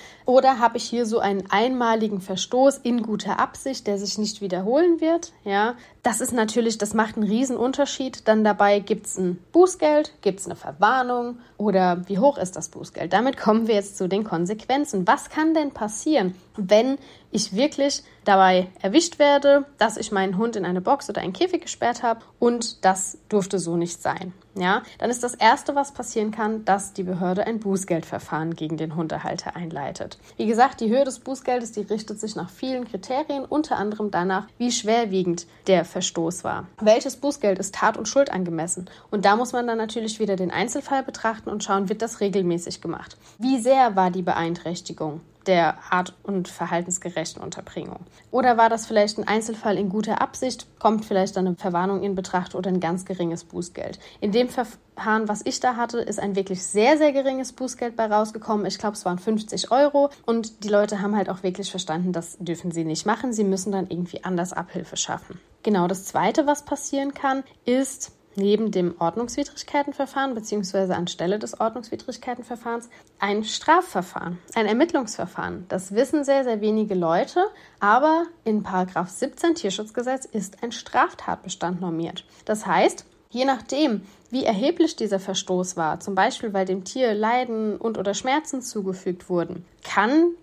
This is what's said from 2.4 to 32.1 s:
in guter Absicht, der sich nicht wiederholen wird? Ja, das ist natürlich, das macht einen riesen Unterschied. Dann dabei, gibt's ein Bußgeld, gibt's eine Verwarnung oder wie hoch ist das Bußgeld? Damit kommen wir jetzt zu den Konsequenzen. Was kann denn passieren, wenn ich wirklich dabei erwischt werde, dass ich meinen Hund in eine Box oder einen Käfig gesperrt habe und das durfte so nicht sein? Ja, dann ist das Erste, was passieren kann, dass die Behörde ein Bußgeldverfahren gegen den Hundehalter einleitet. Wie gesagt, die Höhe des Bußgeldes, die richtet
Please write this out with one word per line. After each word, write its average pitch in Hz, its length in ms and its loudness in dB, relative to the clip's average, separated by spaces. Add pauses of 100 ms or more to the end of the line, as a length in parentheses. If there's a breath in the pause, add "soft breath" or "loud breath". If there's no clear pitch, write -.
in 240 240 0
guter 214 380 -2
Absicht, - 480 -4
der 202 100 0
sich 196 220 -4
nicht 214 220 -4
wiederholen 240 600 2
wird? 330 320 0 (100)
Ja, 208 300 2 (300 loud breath)
das 226 180 0
ist 247 120 -2
natürlich, 226 440 2
das 208 160 -4
macht 220 240 0
einen 214 100 2
riesen 240 300 0
Unterschied. 262 680 -2
Dann 214 160 6
dabei, 202 360 6
gibt's 208 380 -4
ein 180 340 -2
Bußgeld, 311 680 4
gibt's 190 240 -2
eine 175 100 -8
Verwarnung 240 840 0 (180 loud breath)
oder 180 500 2
wie 190 120 -2
hoch 285 180 6
ist 185 180 -4
das - 140 -10
Bußgeld? - 420 -10
Damit 247 260 2
kommen 220 300 2
wir 233 60 2
jetzt 202 240 0
zu 190 100 -2
den 196 160 0
Konsequenzen. 208 840 -2
Was 269 240 2
kann 311 240 2
denn 294 160 0
passieren, 214 640 -2 (200 loud breath)
wenn 220 440 4 (320 loud breath)
ich 190 240 -2
wirklich 277 480 2 (200 soft breath)
dabei 185 440 6 (140)
erwischt 262 360 2
werde, 285 480 6 (140)
dass 220 180 2
ich - 140 -8
meinen 190 260 0
Hund 226 180 0
in 190 100 -2
eine 180 160 -2
Box 262 280 0
oder 208 120 -4
einen 185 120 -4
Käfig 349 300 0
gesperrt - 400 -2
habe 226 180 0 (160)
und 240 480 0
das 185 320 2 (120)
durfte 196 280 0
so 170 200 -2
nicht 170 240 -2
sein? 180 320 -6 (220)
Ja, 190 260 0 (160 loud breath)
dann - 120 -2
ist 240 140 -4
das 240 120 -6
Erste, 277 400 4
was 277 180 0
passieren 220 380 -4
kann, 220 340 -4
dass 196 260 2
die 190 120 -6
Behörde 180 420 -2
ein 226 140 -4
Bußgeldverfahren 170 960 -4
gegen 156 220 -6
den 160 180 -6
Hundehalter 160 600 -6
einleitet. 160 640 -10 (180 loud breath)
Wie 226 120 -2
gesagt, 233 340 2
die 226 80 0
Höhe 269 160 4
des 262 140 -6
Bußgeldes, 247 520 -4
die 208 100 -6
richtet 208 380 -6